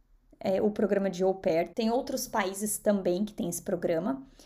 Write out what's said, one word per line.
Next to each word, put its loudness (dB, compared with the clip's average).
é, 2
o 2
programa 2
de -2
au 4
pair. 0
Tem 0
outros -2
países -2
também 2
que -8
tem -4
esse -6
programa. -2